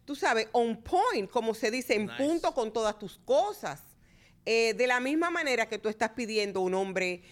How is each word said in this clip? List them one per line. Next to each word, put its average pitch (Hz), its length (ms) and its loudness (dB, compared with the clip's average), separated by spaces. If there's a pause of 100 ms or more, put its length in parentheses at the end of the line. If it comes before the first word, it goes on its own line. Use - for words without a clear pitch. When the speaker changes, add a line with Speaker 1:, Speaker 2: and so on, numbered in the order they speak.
Speaker 1:
tú 285 100 -8
sabes, 233 360 2
on 233 260 2
point, 359 520 0
como 226 240 0
se 220 160 -2
dice, 240 260 -2
en 208 120 0
Speaker 2:
Nice. 240 100 -8
Speaker 1:
punto 320 360 0
con 220 200 -2
todas 214 240 0
tus - 220 -14
cosas. 285 640 0 (680)
Eh, 226 280 4
de 240 100 4
la 247 140 2
misma 311 320 0
manera 269 360 0
que 214 120 -6
tú 214 100 -2
estás 214 220 -2
pidiendo 208 500 -2
un 185 140 0
hombre 185 560 -2